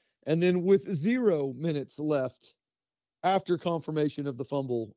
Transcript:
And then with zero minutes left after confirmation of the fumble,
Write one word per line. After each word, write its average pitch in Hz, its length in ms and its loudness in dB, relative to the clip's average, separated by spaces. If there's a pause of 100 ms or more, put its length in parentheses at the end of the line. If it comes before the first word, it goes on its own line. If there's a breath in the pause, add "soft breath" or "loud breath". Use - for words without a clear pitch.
(260)
And 165 140 2
then 180 240 4
with 196 280 4
zero 170 640 0
minutes 147 420 -4
left 147 560 -4 (680)
after 185 340 2
confirmation 151 680 -2
of 135 100 -6
the 131 80 -6
fumble, 123 520 -4